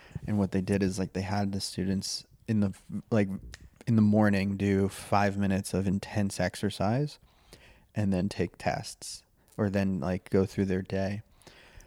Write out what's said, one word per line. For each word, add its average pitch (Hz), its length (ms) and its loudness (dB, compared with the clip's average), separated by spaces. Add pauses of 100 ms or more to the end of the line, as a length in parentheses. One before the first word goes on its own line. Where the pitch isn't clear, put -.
(260)
And 104 120 -2
what 95 140 0
they 95 80 0
did 98 220 0
is, 95 160 0
like, 95 160 -4
they 95 80 -2
had 101 300 -2
the 98 80 -4
students - 640 -4 (220)
in 110 140 2
the, 98 120 2 (380)
like, 104 180 4 (580)
in 117 100 4
the 107 60 6
morning 101 540 4
do 98 320 2
five 101 500 2
minutes 98 340 0
of 98 140 0
intense 98 540 -2
exercise 104 800 -2 (760)
and 101 180 2
then 92 160 0
take - 300 -4
tests, - 640 -6 (340)
or 104 140 0
then, 98 300 0
like, 90 300 -4
go 95 140 4
through 98 220 -2
their 92 160 0
day. 98 400 -4 (640)